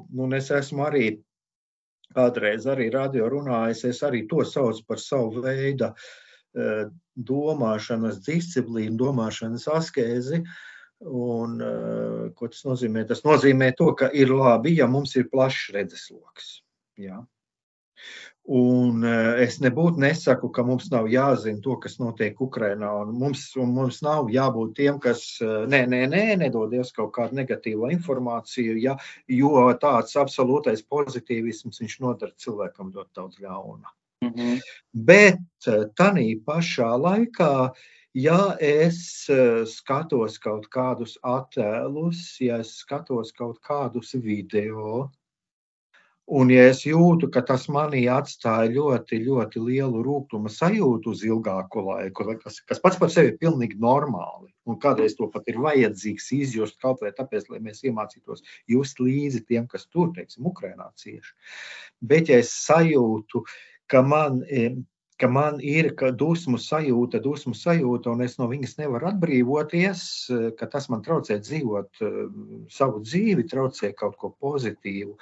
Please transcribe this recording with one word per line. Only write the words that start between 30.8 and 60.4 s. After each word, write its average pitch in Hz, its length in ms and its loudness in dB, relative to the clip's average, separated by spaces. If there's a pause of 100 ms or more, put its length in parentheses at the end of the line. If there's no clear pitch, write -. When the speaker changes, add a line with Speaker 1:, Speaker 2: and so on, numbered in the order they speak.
Speaker 1:
pozitīvisms, 117 960 -4
viņš 110 180 -10
nodara 120 380 -4
cilvēkam 98 560 -10
ļoti 95 220 -14
daudz 95 260 -16
ļauna. 101 480 -14 (320)
Speaker 2:
Mhm. 120 400 -2 (300)
Speaker 1:
Bet, 180 500 6 (220)
eh, 107 220 0 (100)
tanī 143 440 2
pašā 147 540 -2
laikā, 156 800 0 (400)
ja 170 440 2
es, 165 680 0
eh, 120 380 4
skatos 135 720 -4
kaut 107 320 -6
kādus 123 500 -4
attēlus, 131 1200 -4
ja 120 180 0
es 113 200 -10
skatos 135 560 -6
kaut 117 260 -10
kādus 123 540 -6
video, 110 960 -4 (1200)
un 127 200 6
ja 127 160 10
es 127 160 8
jūtu, 170 480 6
ka 127 120 2
tas 127 280 -2
manī 143 380 0
atstāja 117 640 0
ļoti, 127 480 0
ļoti 117 400 -2
lielu 123 420 -2
rūgtuma 131 460 -4
sajūtu 143 640 0
uz 90 100 -8
ilgāku 107 640 -2
laiku, 98 400 -6
vai 110 140 -6
kas, - 220 -16
kas - 200 -8
pats - 160 4
par 170 160 2
sevi 151 200 6
ir - 40 -10
pilnīgi 123 400 0
normāli, 117 720 0 (140)
un 143 180 -6
kādreiz 127 360 2
to 110 120 -4
pat - 180 -10
ir 117 140 -4
vajadzīgs 110 720 0
izjust, 127 480 -2
kaut 131 240 -2
vai 101 80 -6
tāpēc, 110 380 -8
lai 110 100 -12
mēs 107 240 -14
iemācītos - 560 -8 (260)
just 131 320 0
līdzi 131 460 0
tiem, 117 240 -2
kas - 160 -12
tur, 170 280 0
teiksim, 117 360 -8